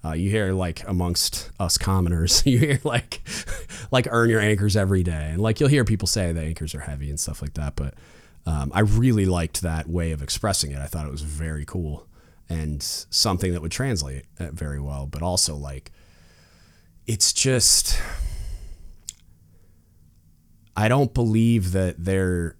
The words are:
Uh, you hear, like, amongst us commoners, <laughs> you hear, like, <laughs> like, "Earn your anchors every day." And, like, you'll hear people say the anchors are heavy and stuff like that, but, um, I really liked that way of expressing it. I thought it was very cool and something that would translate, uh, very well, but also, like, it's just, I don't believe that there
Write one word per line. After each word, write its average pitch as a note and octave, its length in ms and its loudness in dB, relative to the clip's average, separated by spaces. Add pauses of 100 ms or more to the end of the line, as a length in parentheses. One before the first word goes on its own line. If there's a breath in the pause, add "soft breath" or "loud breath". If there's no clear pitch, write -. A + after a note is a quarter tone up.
Uh, D#2+ 60 -4
you F2 180 0
hear, G2+ 220 0
like, F#2 340 -4
amongst - 640 -2 (100)
us F2+ 180 0
commoners, F2+ 640 4
<laughs> - 20 6
you B2 140 6
hear, C#3+ 240 4
like, - 380 -2 (360 loud breath)
<laughs> - 340 -10
like, B2+ 200 4
"Earn A#2 180 6
your A2 120 4
anchors G#2 340 4
every F#2+ 260 4
day." D#2+ 300 -2
And, F2 100 -2
like, A2 180 2
you'll C#3+ 100 6
hear C3+ 160 6
people G2 220 0
say F2+ 260 0
the E2 80 -2
anchors D#2 340 -6
are C#2 60 -8
heavy C#2+ 280 -8
and D2 100 -6
stuff - 220 -6
like C#2 120 -8
that, C#2+ 220 -4
but, C#2 180 -4 (520 loud breath)
um, C#2+ 300 -2
I G2 60 4
really G#2+ 440 4
liked F2 360 0
that D#2+ 260 -2
way E2 240 -2
of D2 100 -4
expressing D#2 500 -2
it. C#2 80 -8
I C#2 80 -8
thought D2+ 180 -6
it C#2+ 60 -8
was D2 100 -8
very D2+ 420 -6
cool D2+ 420 -8 (440 soft breath)
and D2+ 340 -4
something - 720 -2
that F2 80 -4
would D#2+ 100 -6
translate, D#2+ 540 -4 (160)
uh, E2 100 -8
very D2 280 -6
well, C#2+ 280 -6
but D2 140 -8
also, F2 340 -2
like, C#2 360 -12 (1160 soft breath)
it's A2 240 0
just, - 680 2 (2750 loud breath)
I G#2+ 140 4
don't C3 240 4
believe A2+ 580 4
that F#2 320 0
there F2+ 560 0